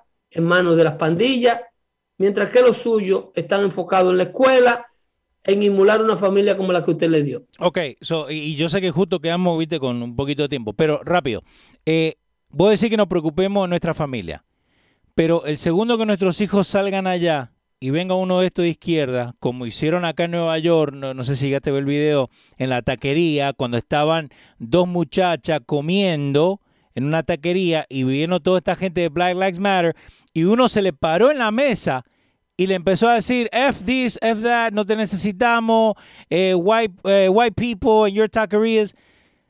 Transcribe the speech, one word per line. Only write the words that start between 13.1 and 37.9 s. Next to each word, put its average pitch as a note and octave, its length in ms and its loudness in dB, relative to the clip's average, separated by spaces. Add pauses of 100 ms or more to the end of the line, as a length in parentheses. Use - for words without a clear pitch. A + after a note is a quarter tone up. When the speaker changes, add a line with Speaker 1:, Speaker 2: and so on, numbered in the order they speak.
Speaker 2:
de F3+ 60 -4
nuestra E3+ 240 -2
familia, A2 500 -8 (720)
pero D#3+ 300 0
el D3+ 120 -4
segundo G#3+ 400 0
que A3+ 80 -2
nuestros G3 360 -2
hijos G3+ 260 0
salgan G3 400 -2
allá E3+ 460 -2 (260)
y C3 120 -6
venga F3+ 240 -2
uno F#3 260 0
de F#3 60 2
estos F3 160 -2
de E3+ 60 0
izquierda, B2+ 720 -2
como B2 260 -4
hicieron D#3+ 380 -2
acá E3+ 220 -4
en E3+ 60 -6
Nueva E3 280 -2
York, D#3 340 2
no, C3+ 200 -10
no C3 100 -8
sé C#3 120 -2
si C3 100 -4
llegaste C3+ 240 -2
a C#3+ 40 0
ver C#3 80 0
el C#3 40 -4
video, D3 440 0 (280)
en C3 120 -4
la B2 120 -2
taquería, C#3 720 -2
cuando A#2+ 240 -4
estaban D3+ 520 -2 (280)
dos E3 300 0
muchachas E3+ 800 -2
comiendo D#3 960 0 (340)
en C3 120 -4
una D#3 180 -2
taquería E3+ 640 -2
y C3+ 160 -4
vino D3+ 380 -2
toda F#3 160 2
esta F3+ 180 -2
gente F3 260 -4
de E3+ 80 0
Black F3 260 -2
Lives F#3 240 -2
Matter, F#3 360 0 (380)
y D#3+ 100 0
uno A3+ 240 4
se G#3+ 140 0
le F#3+ 100 0
paró E3+ 400 2
en D4+ 60 -4
la A3+ 140 -2
mesa G#3+ 520 -2 (560)
y F3+ 60 2
le F#3+ 80 0
empezó F#3 340 2
a A#3+ 60 6
decir, A#3+ 380 0
"F A#3+ 340 0
this, B3+ 340 -2
F A3 220 -2
that, A#3 300 0
no G#3 120 -2
te G#3 120 0
necesitamos, A3 960 0 (340)
eh, F#3 280 2
white, G3+ 480 0
eh, G3 260 4
white A3 240 2
people A3 560 2